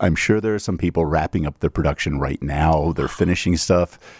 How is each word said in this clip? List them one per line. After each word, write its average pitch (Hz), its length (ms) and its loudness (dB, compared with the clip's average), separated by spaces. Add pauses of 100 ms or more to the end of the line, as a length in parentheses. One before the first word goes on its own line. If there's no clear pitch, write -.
I'm 87 140 2
sure 107 260 0
there 107 140 -2
are 104 40 -4
some 92 180 -4
people 85 280 0
wrapping 78 400 0
up 73 160 -8
their 73 80 0
production 73 500 -2
right 69 240 -4
now. 76 480 2
They're 71 160 -2
finishing 87 480 0
stuff. 87 420 0 (220)